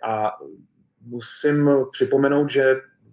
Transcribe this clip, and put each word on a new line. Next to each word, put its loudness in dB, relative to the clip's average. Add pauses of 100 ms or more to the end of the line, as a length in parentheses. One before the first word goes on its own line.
a -2 (760)
musím -2 (220)
připomenout, 0
že 2 (300)